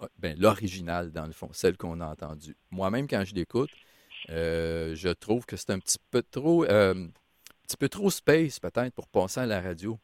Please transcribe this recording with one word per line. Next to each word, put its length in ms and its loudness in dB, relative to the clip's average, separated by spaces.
ben, 200 -4
l'original 760 2
dans 140 -8
le 60 -10
fond, 200 -14
celle 240 2
qu'on 240 -8
a 60 -6
entendue. 500 -12
Moi-même, 360 -2
quand 180 0
je 100 -12
l'écoute, 360 -2
euh, 640 -2
je 160 -2
trouve 360 -2
que 100 -10
c'est 140 -8
un 80 0
petit 200 -2
peu 120 2
trop, 420 2
euh, 300 6
un 720 -16
petit 120 -8
peu 100 2
trop 220 0
space 500 2
peut-être 320 -2
pour 160 -14
passer 320 0
à 60 0
la 140 0
radio. 440 -6